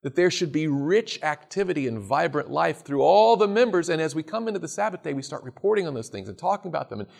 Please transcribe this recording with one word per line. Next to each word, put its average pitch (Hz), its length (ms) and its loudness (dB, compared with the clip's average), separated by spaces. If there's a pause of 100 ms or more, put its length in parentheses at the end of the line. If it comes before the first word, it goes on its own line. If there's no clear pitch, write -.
That 127 140 -8
there 175 160 4
should 165 200 -2
be 156 160 0
rich 156 540 0
activity 156 640 -4
and 113 120 -4
vibrant 143 500 -2
life 156 340 -2
through 143 200 0
all 208 340 8
the 208 100 4
members. 202 400 2
And 160 140 0
as 151 140 -2
we 156 80 -2
come 226 240 -6
into 202 120 -4
the - 80 -8
Sabbath 208 360 -4
day, 147 100 -4
we 139 80 -6
start - 220 -12
reporting 190 440 0
on 143 60 -6
those 113 160 -8
things 98 180 -12
and 98 80 -12
talking 190 340 -4
about 151 200 -4
them 208 120 -8
and 196 80 -10 (100)